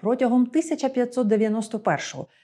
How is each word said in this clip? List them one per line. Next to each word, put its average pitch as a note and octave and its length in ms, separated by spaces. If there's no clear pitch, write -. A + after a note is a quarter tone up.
протягом B3 440
тисяча D#4 440
п'ятсот B3 380
дев'яносто G#3+ 520
першого, D3 480